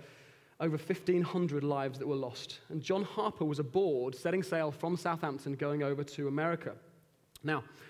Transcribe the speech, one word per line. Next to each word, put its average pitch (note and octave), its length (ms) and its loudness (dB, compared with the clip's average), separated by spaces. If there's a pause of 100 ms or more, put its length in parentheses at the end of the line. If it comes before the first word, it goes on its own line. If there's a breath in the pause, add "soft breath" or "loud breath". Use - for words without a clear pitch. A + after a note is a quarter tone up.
(600 loud breath)
over D#3 180 2
fifteen F3+ 440 2
hundred D#3+ 420 2
lives C3+ 360 0
that C#3 80 -4
were D3 80 0
lost. B2+ 520 -6
And D#3 140 -6
John F#3+ 220 2
Harper G#3 420 0
was D3 140 0
aboard, C3+ 540 2
setting F3+ 300 2
sail E3 280 0
from E3 260 0
Southampton, D#3 580 -2
going D3 280 0
over C#3 200 0
to C#3+ 240 -4
America. D#3 480 0 (680)
Now, D3 200 2 (260 loud breath)